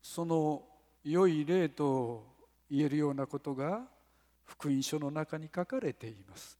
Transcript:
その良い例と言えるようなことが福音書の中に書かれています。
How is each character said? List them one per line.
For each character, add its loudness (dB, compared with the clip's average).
そ -6
の 2
良 6
い 2
例 2
と 0
言 2
え 2
る 0
よ 2
う -2
な -2
こ -8
と -6
が -2
福 -8
音 2
書 -4
の -4
中 -6
に -10
書 -2
か -4
れ -2
て -12
い -14
ま -20
す。 -20